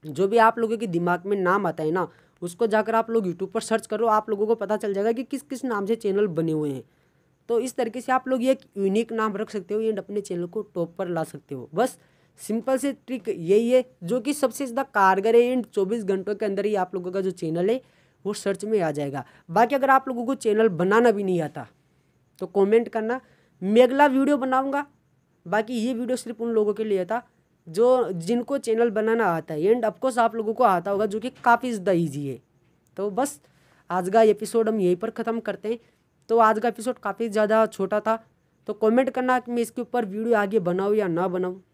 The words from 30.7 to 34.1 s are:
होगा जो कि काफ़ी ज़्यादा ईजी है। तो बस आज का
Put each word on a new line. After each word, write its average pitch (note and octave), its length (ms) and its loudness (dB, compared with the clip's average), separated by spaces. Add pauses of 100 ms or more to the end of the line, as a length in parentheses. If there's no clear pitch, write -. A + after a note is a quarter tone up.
होगा G3+ 140 0
जो G#3 140 -4
कि A#3+ 100 -8 (140)
काफ़ी A#3+ 280 4
ज़्यादा G3 220 -2
ईजी D3 340 -2
है। B2 120 -8 (580)
तो G3+ 140 -4
बस B3+ 280 -2 (500)
आज F3+ 200 -2
का A3+ 140 6